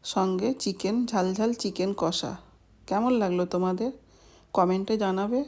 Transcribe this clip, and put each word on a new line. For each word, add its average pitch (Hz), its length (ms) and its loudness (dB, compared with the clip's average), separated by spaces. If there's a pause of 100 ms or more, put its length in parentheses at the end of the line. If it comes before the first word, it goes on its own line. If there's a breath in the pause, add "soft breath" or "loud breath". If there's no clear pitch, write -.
সঙ্গে 190 440 0 (140)
চিকেন, 202 340 -2 (140)
ঝালঝাল 196 400 0 (120)
চিকেন 190 280 -2 (100)
কষা। 170 320 -2 (560)
কেমন 226 240 2 (100)
লাগলো 180 220 2 (100)
তোমাদের? 185 360 0 (680 soft breath)
কমেন্টে 190 380 2 (100)
জানাবে। 202 440 0